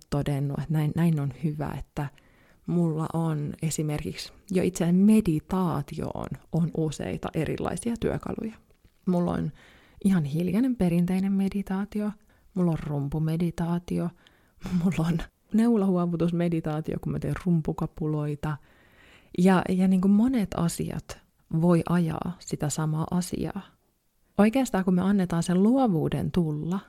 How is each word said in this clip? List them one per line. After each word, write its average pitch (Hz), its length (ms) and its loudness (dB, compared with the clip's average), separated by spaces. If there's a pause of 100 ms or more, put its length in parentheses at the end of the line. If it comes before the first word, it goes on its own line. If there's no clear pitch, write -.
(100)
todennut, 143 480 -2
että 147 140 -4
näin, 151 240 0
näin 160 240 2
on 143 120 -4 (120)
hyvä, 151 340 -4
että 143 300 -8 (580)
mulla 165 460 0
on 160 500 -2
esimerkiksi 151 720 -4 (180)
jo 180 120 2
itse 175 300 0
meditaatioon 180 1400 2 (240)
on 165 240 0
useita - 580 -4
erilaisia 175 640 -4
työkaluja. - 560 -4 (500)
Mulla 175 260 0
on 165 200 -4 (520)
ihan 190 200 4
hiljainen 180 520 0
perinteinen 180 560 2
meditaatio, 196 800 -2 (420)
mulla 180 160 2
on 156 80 -2
rumpumeditaatio, 165 1300 -2 (340)
<laughs> 185 400 -4
mulla 160 220 0
on 165 120 0 (340)
neulahuovutusmeditaatio, 175 1500 2
kun 156 120 -6
mä - 60 -4
teen 147 160 -2 (100)
rumpukapuloita. 151 1120 -2 (800)
Ja, 180 300 6
ja 185 200 2
niin 190 120 4
kuin 196 120 4
monet 226 440 4
asiat - 600 -4 (420)
voi 170 280 6
ajaa 170 500 0
sitä - 300 -6
samaa 156 420 -2
asiaa. 180 520 -4 (760)
Oikeastaan 220 460 2
kun 185 100 4
me 180 80 2
annetaan 185 400 2
sen 180 200 2
luovuuden 180 680 2
tulla, 160 580 -2